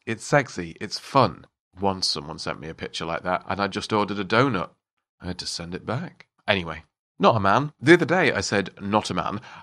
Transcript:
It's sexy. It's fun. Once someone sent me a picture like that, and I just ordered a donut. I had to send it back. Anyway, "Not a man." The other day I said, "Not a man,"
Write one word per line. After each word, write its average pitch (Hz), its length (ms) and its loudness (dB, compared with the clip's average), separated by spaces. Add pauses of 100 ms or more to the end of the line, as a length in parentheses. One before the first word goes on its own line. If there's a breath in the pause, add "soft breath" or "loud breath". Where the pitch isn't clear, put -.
It's 113 180 -6
sexy. 98 560 -2
It's 101 160 -8
fun. 104 480 0 (340)
Once 95 300 0
someone 78 300 -6
sent - 200 -6
me 78 80 -12
a 80 60 -10
picture - 320 -8
like 82 180 -4
that, 90 240 -2
and 98 140 -4
I 117 60 2
just 101 260 -4
ordered 104 240 0
a 101 80 -4
donut. 110 460 0 (500)
I 90 60 -10
had 90 100 -6
to - 80 -12
send 87 300 -8
it 90 100 -12
back. 123 400 -8 (220)
Anyway, 82 360 -2 (360)
"Not 175 160 6
a 110 40 0
man." 110 400 2
The 135 140 8
other 165 120 8
day 160 280 4
I 98 80 0
said, 98 300 0 (100)
"Not 101 300 0
a - 20 -2
man," 87 260 -2 (240 loud breath)